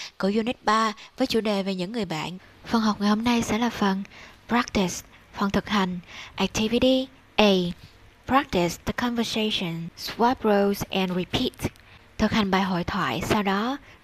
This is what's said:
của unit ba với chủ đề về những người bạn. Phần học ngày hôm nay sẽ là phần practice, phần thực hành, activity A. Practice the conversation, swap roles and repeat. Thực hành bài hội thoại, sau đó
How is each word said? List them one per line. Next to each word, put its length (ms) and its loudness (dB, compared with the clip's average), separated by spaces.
của 100 0
unit 360 -2
ba 280 2
với 100 2
chủ 140 2
đề 220 0
về 120 -2
những 180 -4
người 120 -2
bạn. 340 -6
Phần 180 2
học 180 0
ngày 80 2
hôm 160 2
nay 180 2
sẽ 160 0
là 120 2
phần 320 0
practice, 460 0
phần 120 0
thực 180 -2
hành, 320 0
activity 680 2
A. 160 6
Practice 580 0
the 80 -4
conversation, 960 -4
swap 440 0
roles 480 2
and 220 -2
repeat. 600 -4
Thực 140 2
hành 180 0
bài 120 2
hội 220 -2
thoại, 440 -4
sau 140 2
đó 340 -2